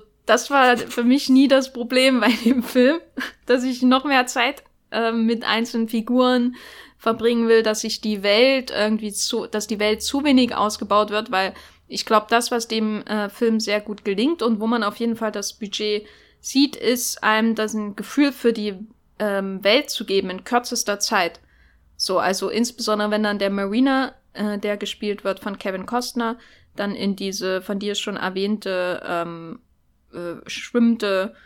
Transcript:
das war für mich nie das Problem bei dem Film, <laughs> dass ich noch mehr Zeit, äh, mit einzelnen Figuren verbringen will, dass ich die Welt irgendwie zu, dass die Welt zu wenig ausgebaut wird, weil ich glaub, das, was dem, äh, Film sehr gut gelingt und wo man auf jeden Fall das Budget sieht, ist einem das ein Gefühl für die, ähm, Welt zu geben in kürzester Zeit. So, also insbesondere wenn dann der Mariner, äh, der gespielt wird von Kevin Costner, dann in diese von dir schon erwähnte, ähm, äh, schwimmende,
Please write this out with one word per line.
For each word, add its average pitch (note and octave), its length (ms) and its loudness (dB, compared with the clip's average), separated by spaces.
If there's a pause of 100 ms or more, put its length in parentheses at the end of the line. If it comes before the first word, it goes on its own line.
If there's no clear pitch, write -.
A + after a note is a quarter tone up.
(260)
das A#3 240 2
war B3+ 260 6
für - 280 -4
mich B3+ 240 4
nie C4+ 200 8
das C4 240 4
Problem B3+ 480 2
bei G#3+ 120 4 (120)
dem B3 180 4
Film, C4 360 4 (240)
<laughs> - 240 -14
dass B3 180 2
ich B3+ 180 -2
noch B3+ 220 4
mehr C4+ 220 2
Zeit, C4 360 -2 (280)
äh, A3+ 220 0
mit A3+ 320 0
einzelnen A3+ 440 -2
Figuren B3 680 2 (400)
verbringen A#3 520 0
will, A3+ 140 6
dass A3 220 -2
ich A3 160 -6
die G#3+ 220 -4
Welt B3 480 4
irgendwie G#3+ 420 -2
zu, - 340 -4
dass G#3+ 200 -4
die G#3 140 -4
Welt G#3+ 220 0
zu C#4 220 -2
wenig B3+ 300 4
ausgebaut G#3 560 0
wird, A3 200 -4
weil F#3+ 220 0 (360)
ich - 180 -8
glaub, A3 220 2
das, A#3+ 220 2
was A#3 180 -2
dem, G#3+ 380 -2
äh, G#3 220 -4
Film A3+ 320 0
sehr G#3 200 -2
gut G#3 240 -10
gelingt A#3 380 0
und A3+ 180 0
wo A3 60 -2
man A#3 160 0
auf G#3 140 -2
jeden A#3 200 -2
Fall A3 160 -4
das - 220 -8
Budget G#3 520 -4 (340)
sieht, C#4 360 0
ist - 460 -2
einem A3 320 2
das A3 200 -4
ein G#3 220 -8
Gefühl C#4 360 0
für A#3+ 200 0
die, G3+ 260 -6 (400)
ähm, G3 440 -4
Welt A#3+ 280 2
zu - 160 -8
geben F#3+ 240 0
in F#3 140 -12
kürzester A#3+ 560 -2
Zeit. F3+ 400 -2 (560)
So, F#3 220 -2
also F#3+ 300 0
insbesondere G#3+ 640 -2
wenn G#3+ 120 0
dann G#3 160 -2
der G3 120 0
Mariner, B3 640 0 (180)
äh, G#3 260 -4
der G#3 180 -2
gespielt G3+ 480 -6
wird F#3+ 160 -4
von G3 180 -8
Kevin F#3+ 280 -6
Costner, A#3+ 520 -4 (380)
dann G3+ 180 -4
in G3 200 -2
diese F#3+ 480 -4
von G3 160 -6
dir G3+ 160 -4
schon G3+ 220 -6
erwähnte, F#3+ 920 -4
ähm, E3+ 540 -8 (520)
äh, F3 360 -12
schwimmende, A3 880 0 (120)